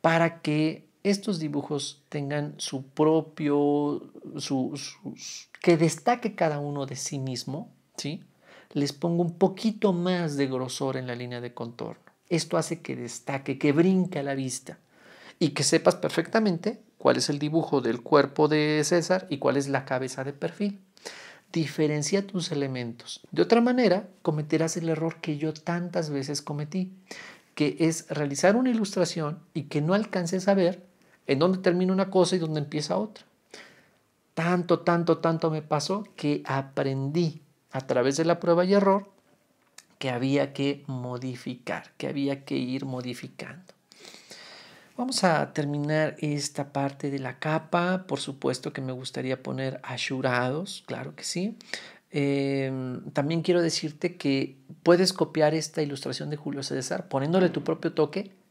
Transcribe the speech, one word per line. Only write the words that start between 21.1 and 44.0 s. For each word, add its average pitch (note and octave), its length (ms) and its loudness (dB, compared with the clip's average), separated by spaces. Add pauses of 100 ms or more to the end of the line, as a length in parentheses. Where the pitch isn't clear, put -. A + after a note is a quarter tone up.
Diferencia D#3 720 0
tus F#3 240 -4
elementos. B2+ 680 -6 (100)
De - 120 2
otra A3+ 180 6
manera, A#3 480 2 (140)
cometerás D#3+ 540 0
el E3 120 -4
error D#3+ 320 -2
que D3+ 180 -4
yo D#3 160 -4
tantas F3 560 -4
veces C#3+ 320 -4
cometí, D3+ 500 -4 (640)
que D3 240 0
es D#3+ 300 0
realizar D3+ 480 2
una B3+ 140 4
ilustración F3+ 680 0 (160)
y E3 100 -4
que - 160 -2
no D#3+ 140 2
alcances F#3 540 0
a G3+ 60 8
ver F#3 300 2 (420)
en C#3 140 2
dónde F#3 180 4
termina F#3 340 4
una F#3+ 180 2
cosa F#3 260 4
y - 20 2
dónde D#3 220 0
empieza D3+ 380 -2
otra. G#3+ 260 -6 (1120)
Tanto, F3 460 2
tanto, E3+ 380 2
tanto E3 320 0
me D#3 120 -4
pasó D#3+ 520 -2
que D3 300 -2
aprendí C#3 960 -2 (320)
a C3 80 -4
través C3 360 2
de D#3+ 80 2
la E3+ 140 2
prueba E3+ 260 2
y F#3+ 100 4
error G3 360 4 (880)
que C3+ 120 -4
había C3+ 420 0
que C#3 340 -2
modificar, B2+ 1120 -8
que D3 100 -6
había C#3 380 -4
que C3 120 -4
ir C3 280 -4
modificando. B2+ 880 -10 (1200)